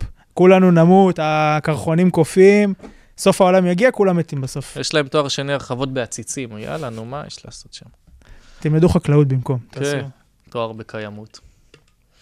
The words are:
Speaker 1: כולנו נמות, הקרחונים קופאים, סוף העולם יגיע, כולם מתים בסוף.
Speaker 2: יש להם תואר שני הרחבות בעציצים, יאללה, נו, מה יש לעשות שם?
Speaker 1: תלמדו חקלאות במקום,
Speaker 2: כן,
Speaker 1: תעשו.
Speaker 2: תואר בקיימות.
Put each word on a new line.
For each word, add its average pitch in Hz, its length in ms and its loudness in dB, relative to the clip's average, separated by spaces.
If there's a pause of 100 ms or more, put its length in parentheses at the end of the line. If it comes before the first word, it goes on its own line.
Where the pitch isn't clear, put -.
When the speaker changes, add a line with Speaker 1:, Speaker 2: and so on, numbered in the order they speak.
(340)
Speaker 1:
כולנו 185 380 6
נמות, 175 500 4
הקרחונים 156 880 0
קופאים, 196 640 4 (440)
סוף - 240 0
העולם 185 240 4
יגיע, 180 260 2
כולם 190 260 0
מתים 151 240 -6
בסוף. - 380 -12
Speaker 2:
יש - 140 -6
להם 147 140 0
תואר 143 200 -2
שני 139 260 -6
הרחבות 131 400 -6
בעציצים, 117 640 -10
יאללה, 131 320 -10
נו, 113 160 -12
מה 139 220 -12
יש - 180 -20
לעשות - 280 -20
שם? - 120 -20 (760)
Speaker 1:
תלמדו 160 300 2
חקלאות 147 380 2
במקום, 131 320 -4 (120)
Speaker 2:
כן, - 80 -12
Speaker 1:
תעשו. 143 180 -4 (520)
Speaker 2:
תואר 113 240 -8
בקיימות. 107 680 -14 (840)